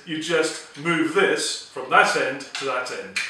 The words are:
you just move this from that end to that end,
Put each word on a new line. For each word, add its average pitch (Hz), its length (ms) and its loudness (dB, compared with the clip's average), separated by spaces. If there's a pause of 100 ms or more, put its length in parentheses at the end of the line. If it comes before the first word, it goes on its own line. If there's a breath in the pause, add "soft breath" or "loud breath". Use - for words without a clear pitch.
you 160 160 -4
just - 560 0
move 160 380 2
this - 540 2
from - 220 -8
that - 260 6
end 139 240 -2
to - 240 -8
that - 260 -2
end, 98 260 -8 (120)